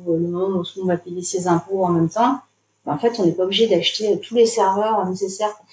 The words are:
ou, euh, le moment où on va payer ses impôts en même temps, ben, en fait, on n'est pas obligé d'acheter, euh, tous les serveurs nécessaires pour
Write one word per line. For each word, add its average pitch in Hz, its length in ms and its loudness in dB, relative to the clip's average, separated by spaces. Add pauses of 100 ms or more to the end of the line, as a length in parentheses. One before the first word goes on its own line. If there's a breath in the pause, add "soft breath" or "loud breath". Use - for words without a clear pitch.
ou, 170 80 0
euh, 165 40 2
le 170 100 0
moment 185 320 -2
où 170 220 -8
on 185 40 -4
va 180 120 2
payer 175 260 -10
ses 180 240 -4
impôts 185 360 0
en 175 60 2
même 165 200 2
temps, 262 280 0 (480)
ben, - 80 -4
en 151 40 -2
fait, 233 220 0
on 190 60 2
n'est 165 60 4
pas 185 120 -2
obligé 220 240 2
d'acheter, 202 460 0
euh, 170 40 2
tous - 180 -10
les 233 100 8
serveurs 208 640 2
nécessaires 196 480 -4
pour - 160 -20